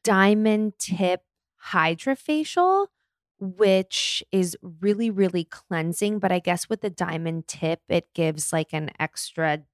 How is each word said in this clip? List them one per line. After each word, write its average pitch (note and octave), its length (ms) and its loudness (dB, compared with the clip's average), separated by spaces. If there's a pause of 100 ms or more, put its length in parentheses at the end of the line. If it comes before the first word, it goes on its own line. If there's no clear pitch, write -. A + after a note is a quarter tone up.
Diamond G#3+ 760 4
Tip F3+ 420 -2 (460)
Hydrofacial, D4+ 1200 0 (560)
which F#3+ 880 0
is F3+ 300 0
really, G3 480 -2
really F#3 340 0
cleansing. F3 760 -4
But F#3+ 120 0
I F3+ 60 2
guess F3 320 -4
with G#3+ 120 -4
the G3+ 100 -4
Diamond E3 560 -6
Tip, E3 420 -4
it E3+ 240 0
gives, D#3+ 400 -2
like, D#3+ 180 -2
an D3+ 280 -6
extra D#3 640 -4 (100)